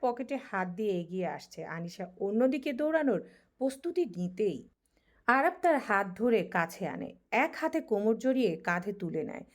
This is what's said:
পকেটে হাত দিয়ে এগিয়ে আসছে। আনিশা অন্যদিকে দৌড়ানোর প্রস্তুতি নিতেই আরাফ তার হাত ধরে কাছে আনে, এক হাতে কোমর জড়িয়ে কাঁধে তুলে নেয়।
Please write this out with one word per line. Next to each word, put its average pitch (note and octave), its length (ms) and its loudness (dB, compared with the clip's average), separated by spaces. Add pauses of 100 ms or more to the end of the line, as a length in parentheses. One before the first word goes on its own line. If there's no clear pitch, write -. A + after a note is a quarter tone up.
পকেটে B3 340 -2
হাত G3 320 -4
দিয়ে F#3 320 -2
এগিয়ে F3 280 -4
আসছে। D#3 380 -10
আনিশা E3+ 540 -10
অন্যদিকে B3+ 540 2
দৌড়ানোর D4 500 2 (340)
প্রস্তুতি E4+ 480 -2
নিতেই F3+ 640 -4 (580)
আরাফ C#4 340 6
তার D#4+ 160 6
হাত G3+ 300 2 (100)
ধরে A3+ 260 4
কাছে E3+ 440 -2
আনে, - 280 -8 (160)
এক C#4+ 260 2
হাতে D#4+ 240 0
কোমর A3 360 2
জড়িয়ে B3 380 2
কাঁধে F3+ 380 -2
তুলে E3 300 -4
নেয়। - 180 -8 (140)